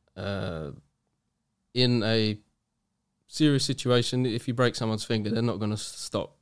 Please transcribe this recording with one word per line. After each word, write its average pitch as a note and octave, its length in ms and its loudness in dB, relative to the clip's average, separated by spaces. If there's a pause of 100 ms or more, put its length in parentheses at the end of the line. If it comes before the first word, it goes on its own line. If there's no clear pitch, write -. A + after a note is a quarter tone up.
(180)
uh, E2+ 540 -6 (1000)
in B2 300 2
a G#2+ 340 2 (920)
serious C#3+ 360 4
situation, B2 600 2
if A#2 220 -2
you B2+ 60 -2
break A#2+ 200 2
someone's A2 300 -2
finger, G#2+ 260 -2
they're - 120 0
not A2+ 180 0
gonna G#2 140 -2
s-, - 260 -8
stop. - 420 -6